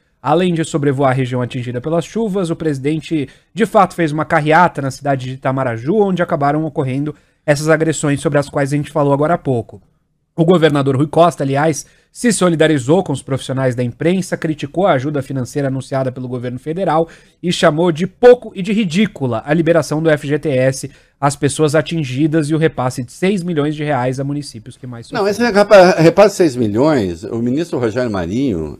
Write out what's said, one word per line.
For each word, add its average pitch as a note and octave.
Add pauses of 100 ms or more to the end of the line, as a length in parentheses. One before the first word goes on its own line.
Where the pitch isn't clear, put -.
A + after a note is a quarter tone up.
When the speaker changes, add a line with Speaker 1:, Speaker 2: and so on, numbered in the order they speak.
(220)
Speaker 1:
Além E3+
de D#3+
sobrevoar C#3+
a B2
região B2+
atingida B2
pelas D#3+
chuvas, G3+
o E3
presidente, D3+ (240)
de G#3
fato, G3
fez D#3+
uma D3+
carreata D3+
na C3+
cidade C#3
de C3
Itamaraju, C3
onde G3
acabaram D3+
ocorrendo C#3+ (300)
essas D3+
agressões D3+
sobre D3
as C#3
quais C#3
a -
gente D3
falou C#3+
agora D3+
há -
pouco. A#2+ (540)
O E3
governador D3
Rui D3
Costa, E3
aliás, C#3 (240)
se A#3+
solidarizou D#3
com D#3+
os C3+
profissionais C3
da B2
imprensa, E3+
criticou D#3
a F3+
ajuda C#3
financeira C3+
anunciada C3
pelo B2+
governo B2
federal E3 (320)
e F3
chamou E3+
de D#3+
pouco B3
e G3
de G3
ridícula E3
a C#3+
liberação D#3
do D#3+
F D3
G D3
T D3
S C3+ (280)
às C#3
pessoas D3
atingidas D3+
e D#3+
o D3+
repasse C3
de B2
seis F#3
milhões D#3
de D3+
reais C3
a C#3
municípios C#3
que -
mais A#2+
Speaker 2:
Não, A3
Speaker 1:
sofreram. G#3
Speaker 2:
esse G3
repa-, G3
repasse E3+
de G3+
seis D#3
milhões, A2
o G#2+
ministro C3+
Rogério A#2+
Marinho, F#2